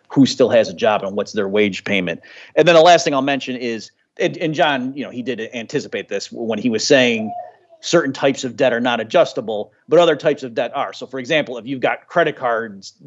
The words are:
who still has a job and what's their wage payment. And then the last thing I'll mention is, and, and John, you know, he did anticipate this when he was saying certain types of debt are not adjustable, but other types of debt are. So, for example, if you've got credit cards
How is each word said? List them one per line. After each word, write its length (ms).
who 160
still 240
has 200
a 40
job 300
and 120
what's 160
their 160
wage 380
payment. 360
And 120
then 80
the 60
last 220
thing 100
I'll 80
mention 340
is, 340
and, 180
and 160
John, 420
you 80
know, 80
he 120
did 160
anticipate 560
this 220
when 280
he 100
was 160
saying 460
certain 320
types 320
of 120
debt 180
are 60
not 200
adjustable, 720
but 120
other 160
types 260
of 140
debt 200
are. 180
So, 120
for 140
example, 400
if 80
you've 120
got 280
credit 280
cards 580